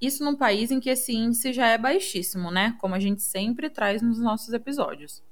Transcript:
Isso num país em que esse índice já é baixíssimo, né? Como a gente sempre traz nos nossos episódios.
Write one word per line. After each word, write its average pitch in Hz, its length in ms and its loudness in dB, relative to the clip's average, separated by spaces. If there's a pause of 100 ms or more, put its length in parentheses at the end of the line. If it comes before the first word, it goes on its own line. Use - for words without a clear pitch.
Isso 269 240 -2
num 285 120 0
país 226 340 2
em 262 80 2
que 262 100 -4
esse 254 240 0
índice 233 400 2
já 240 140 2
é 226 100 6
baixíssimo, 220 760 0
né? 202 300 2
Como 190 140 0
a 190 60 0
gente 202 200 0
sempre 240 480 -2
traz 214 320 0
nos 233 200 2
nossos 226 340 0
episódios. 208 760 -4